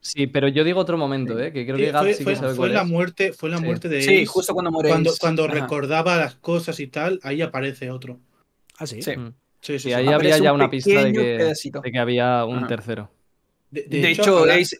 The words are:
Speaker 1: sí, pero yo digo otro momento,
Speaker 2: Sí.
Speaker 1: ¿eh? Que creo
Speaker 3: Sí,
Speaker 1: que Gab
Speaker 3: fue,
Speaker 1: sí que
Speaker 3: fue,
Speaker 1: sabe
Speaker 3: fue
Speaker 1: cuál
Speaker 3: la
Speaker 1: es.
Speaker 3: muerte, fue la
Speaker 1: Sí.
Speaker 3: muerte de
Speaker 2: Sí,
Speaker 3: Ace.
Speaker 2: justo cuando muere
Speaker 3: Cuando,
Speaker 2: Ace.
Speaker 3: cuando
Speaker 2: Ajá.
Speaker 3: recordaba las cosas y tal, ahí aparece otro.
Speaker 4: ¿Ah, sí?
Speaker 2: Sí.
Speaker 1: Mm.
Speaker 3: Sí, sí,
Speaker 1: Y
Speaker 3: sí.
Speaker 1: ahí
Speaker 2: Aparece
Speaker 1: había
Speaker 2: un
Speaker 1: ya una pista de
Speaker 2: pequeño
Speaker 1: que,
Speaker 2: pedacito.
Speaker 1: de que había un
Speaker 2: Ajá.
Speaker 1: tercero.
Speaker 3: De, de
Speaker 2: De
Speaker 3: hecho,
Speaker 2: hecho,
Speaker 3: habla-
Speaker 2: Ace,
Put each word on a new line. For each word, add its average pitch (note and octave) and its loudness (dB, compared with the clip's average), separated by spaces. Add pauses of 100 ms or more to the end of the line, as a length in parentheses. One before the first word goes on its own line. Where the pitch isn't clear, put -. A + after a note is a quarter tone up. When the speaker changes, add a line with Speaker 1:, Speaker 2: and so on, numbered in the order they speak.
Speaker 1:
sí, C#3 -4
pero C#3 0
yo C#3 2
digo F3 2
otro F3 0
momento, C3+ -4
Speaker 2:
Sí. A#2+ -4
Speaker 1:
¿eh? D#3+ -6
Que C3 -6
creo C3+ -4
Speaker 3:
Sí, C#3 0
Speaker 1:
que D3+ 0
Gab D3 0
Speaker 3:
fue, G#3 2
Speaker 1:
sí G#3+ -2
que C#3+ -8
Speaker 3:
fue, - 0
Speaker 1:
sabe C3 -4
Speaker 3:
fue B2+ -4
Speaker 1:
cuál F#3 0
Speaker 3:
la G#3 2
Speaker 1:
es. F3+ -2
Speaker 3:
muerte, F3 -2
fue D#3+ -8
la E3+ -4
Speaker 1:
Sí. E3 -4
Speaker 3:
muerte E3 -4
de C#3+ -2
Speaker 2:
Sí, F#3+ 4
Speaker 3:
Ace. E3 2
Speaker 2:
justo F3+ -2
cuando F3 -2
muere D#3+ 0
Speaker 3:
Cuando, E3 4
Speaker 2:
Ace. D#3+ -4
Speaker 3:
cuando D#3+ 0
Speaker 2:
Ajá. D3+ -4
Speaker 3:
recordaba D3+ 0
las D3+ -2
cosas E3+ -4
y C#3+ -8
tal, D#3+ -4
ahí C#3+ -4
aparece C3+ -6
otro. B2+ -14 (580)
Speaker 4:
¿Ah, D#3 -10
sí? A#2 -12
Speaker 2:
Sí. D3 -6
Speaker 1:
Mm. A#2+ -12 (260)
Speaker 3:
Sí, C#3+ -8
sí, C3 -6
Speaker 1:
Y - -2
Speaker 3:
sí. - 0
Speaker 1:
ahí B2+ 2
Speaker 2:
Aparece D3+ 4
Speaker 1:
había - 6
Speaker 2:
un D3+ 4
Speaker 1:
ya C#3+ 6
una C#3+ 2
pista C3 0
de - 6
Speaker 2:
pequeño C3+ 2
Speaker 1:
que, A#2+ 0
Speaker 2:
pedacito. C#3+ -2
Speaker 1:
de B2+ -8
que B2 -4
había A#2+ 2
un B2 -4
Speaker 2:
Ajá. B2 -4
Speaker 1:
tercero. A2 -8 (600)
Speaker 3:
De, C#3+ -8
de C#3 -4
Speaker 2:
De E3+ 4
Speaker 3:
hecho, G#3 2
Speaker 2:
hecho, G3 6
Speaker 3:
habla- D#3+ 6
Speaker 2:
Ace, F3+ 0